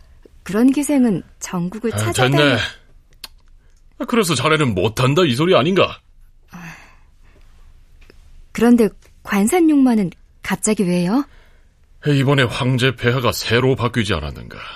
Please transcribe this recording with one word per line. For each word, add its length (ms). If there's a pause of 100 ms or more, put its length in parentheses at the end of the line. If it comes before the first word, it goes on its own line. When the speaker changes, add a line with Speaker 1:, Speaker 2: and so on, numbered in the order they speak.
(420)
Speaker 1:
그런 300
기생은 500 (160)
전국을 560
Speaker 2:
아, 20
Speaker 1:
찾아다니- 400
Speaker 2:
됐네. 200 (1400)
아, 60
그래서 300
자네는 400
못한다 500
이 120
소리 180
아닌가? 460 (2500)
Speaker 1:
그런데 360 (340)
관산육마는 880 (320)
갑자기 420
왜요? 400 (840)
Speaker 2:
이번에 380
황제 500
폐하가 380
새로 420
바뀌지 400
않았는가? 420 (200)